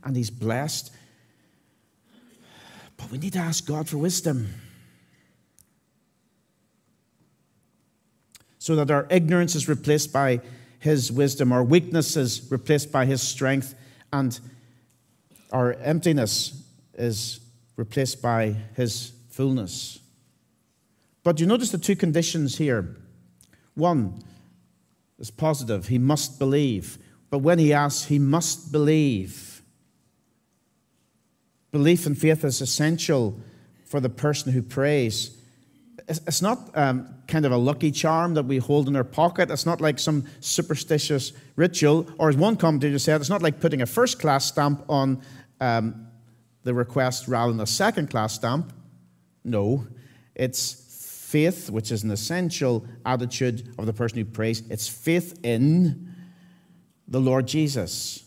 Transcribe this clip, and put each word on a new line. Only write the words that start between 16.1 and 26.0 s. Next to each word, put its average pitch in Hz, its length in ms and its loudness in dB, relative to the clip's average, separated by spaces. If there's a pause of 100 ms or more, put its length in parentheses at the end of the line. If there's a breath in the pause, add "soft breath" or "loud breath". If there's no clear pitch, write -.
is 113 480 -6 (340)
replaced 127 460 -4
by 113 340 0 (200)
his 120 360 -4 (180)
fullness. 131 680 -4 (1200)
But 165 160 2
you 165 60 2
notice 233 260 2
the 190 60 -4
two 190 180 0
conditions 165 640 0
here. 117 380 0 (800 soft breath)
One 147 480 0 (960 loud breath)
is 107 100 -14
positive, 120 580 -2
he 120 120 2
must 143 400 0